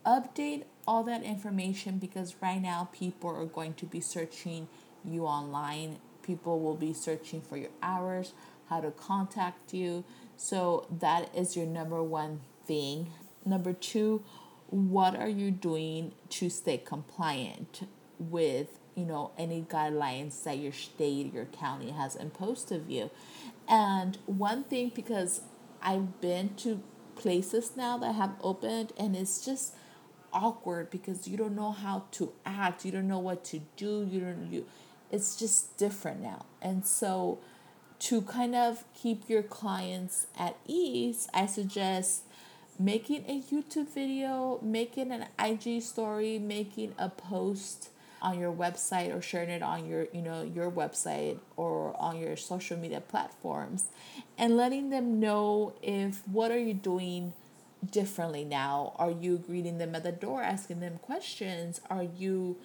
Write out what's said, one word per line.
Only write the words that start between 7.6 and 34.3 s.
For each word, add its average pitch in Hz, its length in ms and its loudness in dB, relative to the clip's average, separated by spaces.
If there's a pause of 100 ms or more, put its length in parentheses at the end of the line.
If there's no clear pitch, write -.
hours, 185 520 -2 (340)
how 165 140 0
to 151 80 0
contact 190 800 -2
you. 180 320 -2 (320)
So 180 540 2
that 165 440 2
is 185 220 0
your 170 100 0
number 165 360 0
one 156 380 0 (260)
thing. 151 440 0 (340)
Number 185 280 2
two, 214 500 2 (460)
what 190 480 6
are 214 120 0
you 202 220 2
doing 160 640 0 (180)
to - 180 0
stay 175 300 0
compliant 147 1120 -4 (300)
with, 160 600 2 (160)
you 180 100 -2
know, 156 320 -4
any 165 320 -2
guidelines 147 760 0
that 143 140 -2
your 143 140 -4
state, 143 640 -2
your 123 120 -4
county 135 440 -6
has 147 240 -4
imposed 190 560 -6
of 160 180 -4
you? 123 220 -2 (580)
And 196 580 6
one 208 380 0
thing, 247 300 0
because 196 460 0 (420)
I've 190 380 0
been 180 380 0
to 220 220 -2 (360)
places 190 600 2
now 240 220 0
that 233 160 0
have 196 260 2
opened 220 560 -2
and 196 200 2
it's 190 280 -2
just 262 300 -2 (580)
awkward 180 580 2
because 185 360 -6
you 185 100 -4
don't 208 200 2
know 208 160 0
how 196 400 -2
to - 200 -2 (140)
act, 190 380 0
you 190 80 -2
don't 190 160 0
know 190 100 2
what 180 280 -2
to 156 140 -6 (160)
do, 208 320 0
you 185 120 0
don't, 175 280 -4